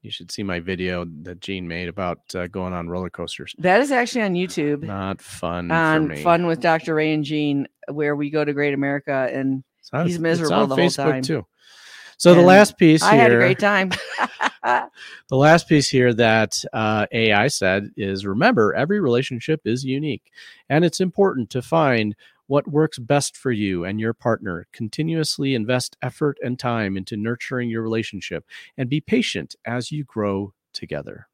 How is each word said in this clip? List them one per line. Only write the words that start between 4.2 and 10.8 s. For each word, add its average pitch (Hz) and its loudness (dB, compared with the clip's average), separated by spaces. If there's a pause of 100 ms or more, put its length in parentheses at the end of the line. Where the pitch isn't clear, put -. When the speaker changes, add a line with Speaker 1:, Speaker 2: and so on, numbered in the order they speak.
Speaker 2:
on 196 -2
YouTube. 160 -2
Speaker 1:
Not 98 -6
fun 87 -6
for 160 0
Speaker 2:
On 160 2
Speaker 1:
me. 151 -8
Speaker 2:
Fun 175 2
with 165 -2
Doctor 160 0
Ray 156 0
and 151 -2
Gene, 147 -2 (240)
where 147 -2
we 147 -4
go 151 -2
to 147 -2
Great 143 -2
America, 139 -2
and 135 -2 (180)
Speaker 1:
It's - -20
on, 156 -2
Speaker 2:
he's 175 -2
Speaker 1:
it's 165 -6
Speaker 2:
miserable 165 0
Speaker 1:
on - 2
Speaker 2:
the 131 0
whole 175 4